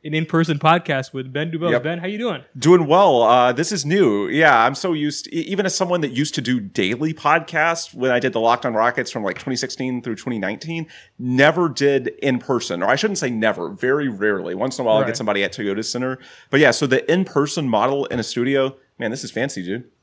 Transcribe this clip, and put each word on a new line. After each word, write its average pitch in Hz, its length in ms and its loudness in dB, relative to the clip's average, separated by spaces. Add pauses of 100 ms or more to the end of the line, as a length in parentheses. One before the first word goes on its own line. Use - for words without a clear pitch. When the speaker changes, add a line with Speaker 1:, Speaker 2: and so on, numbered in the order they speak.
Speaker 1:
an 151 100 -6
in-person 160 460 0
podcast 156 520 0
with, 131 220 -10
Ben 156 180 -4
Dubose. 165 200 -2
Speaker 2:
Yep. 123 120 0
Speaker 1:
Ben, 170 140 -4
how 170 80 -10
you 208 140 -8
doing? 214 240 -6 (140)
Speaker 2:
Doing 160 280 6
well. 151 380 6
Uh, 123 280 6
this 147 200 -2
is 160 120 -4
new. 143 440 2
Yeah, 143 360 2
I'm 135 120 2
so 180 180 -4
used, 147 400 -4
e-, 165 80 -2
even 196 240 -2
as 185 100 -2
someone 180 260 0
that 143 100 -2
used 139 240 -2
to 139 60 -4
do 123 180 -2
daily 117 560 -2
podcasts 160 800 -2
when 131 160 0
I 123 80 2
did 127 120 0
the 113 80 -2
Locked 117 260 2
On 120 100 -2
Rockets 123 360 0
from, 110 120 -6
like, 95 160 -6
twenty 127 180 -6
sixteen 127 460 -6
through 113 120 -6
twenty 117 220 -8
nineteen, 156 500 -6 (300)
never 139 500 2
did 139 420 0 (120)
in 127 160 0
person. 101 460 -4
Or 104 60 2
I 131 60 4
shouldn't 202 220 -2
say 131 140 -4
never, 104 380 0
very 131 380 -2
rarely. 98 460 -2
Once 123 240 -4
in 131 60 -4
a - 20 -2
while, 110 120 4
I'll 113 40 4
Speaker 1:
Right. 131 60 0
Speaker 2:
get 113 100 -6
somebody 101 260 0
at 92 80 -2
Toyota 104 320 -4
Center. 127 360 -6 (320)
But 139 80 4
yeah, 139 120 8
so 147 140 0
the 131 260 0
in-person 156 560 0
model 127 380 0
in 120 140 -4
a 110 40 -4
studio, 135 540 -2 (220)
man, 117 100 -4
this 117 140 -8
is 110 80 -12
fancy, 113 320 -4
dude. 110 260 -8 (140)